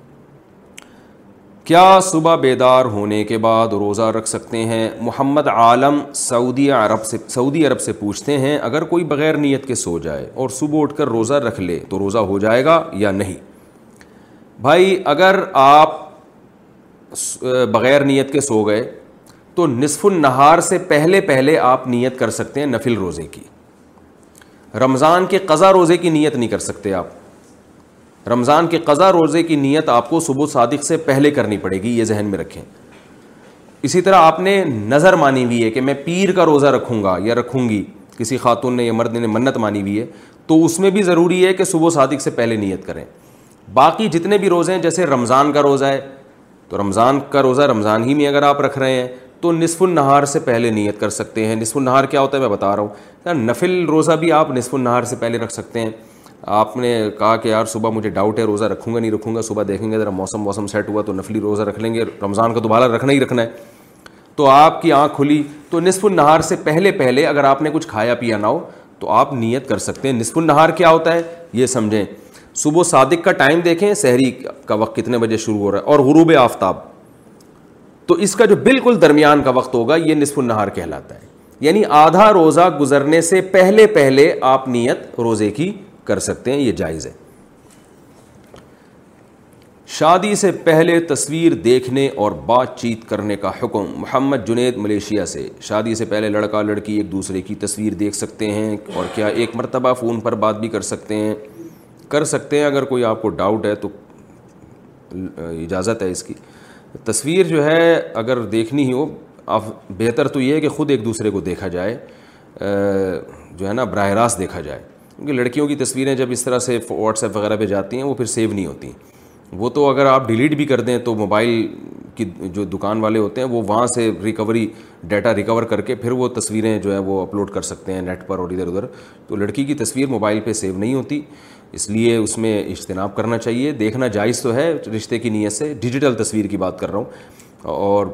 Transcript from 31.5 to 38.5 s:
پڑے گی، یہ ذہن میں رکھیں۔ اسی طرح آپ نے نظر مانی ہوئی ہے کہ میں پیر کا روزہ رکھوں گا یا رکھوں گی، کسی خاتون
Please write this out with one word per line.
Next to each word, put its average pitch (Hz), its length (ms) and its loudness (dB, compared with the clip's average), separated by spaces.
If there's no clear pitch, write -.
پڑے 95 240 -4
گی، 117 160 -2
یہ 110 60 0
ذہن 104 200 -2
میں 98 140 -4
رکھیں۔ - 240 -12
اسی 156 180 0
طرح 190 160 4
آپ 160 240 6
نے 190 240 2
نظر 139 480 2
مانی 139 320 2
ہوئی 117 200 0
ہے 110 60 2
کہ 127 100 -4
میں 135 140 0
پیر 185 280 0
کا 185 120 2
روزہ 147 220 4
رکھوں 123 360 0
گا 95 200 0
یا 113 120 0
رکھوں 120 340 -2
گی، 101 160 -2
کسی 120 180 -4
خاتون 123 380 0